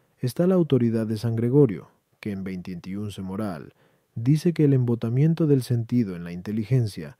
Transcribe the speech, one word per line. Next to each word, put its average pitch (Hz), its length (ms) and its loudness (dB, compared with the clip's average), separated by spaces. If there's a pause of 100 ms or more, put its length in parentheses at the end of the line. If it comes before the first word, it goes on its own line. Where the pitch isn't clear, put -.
(180)
está 170 300 0
la 190 80 2
autoridad 117 500 2
de 110 120 -4
San 113 180 -4
Gregorio, 120 560 2 (260)
que 104 140 -8
en 95 100 -8
veintiún 95 680 -8 (140)
Moral 95 520 -8 (420)
dice 147 360 2
que 156 120 2
el 139 80 6
embotamiento 127 760 2
del 143 160 4
sentido 117 540 0
en 85 80 -10
la 85 80 -10
inteligencia 104 880 -2